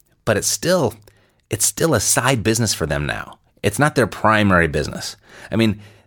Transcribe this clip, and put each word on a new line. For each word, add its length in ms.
but 120
it's 120
still, 460
it's 140
still 300
a 60
side 420
business 320
for 120
them 200
now. 320
It's 160
not 160
their 140
primary 580
business. 500
I 40
mean, 240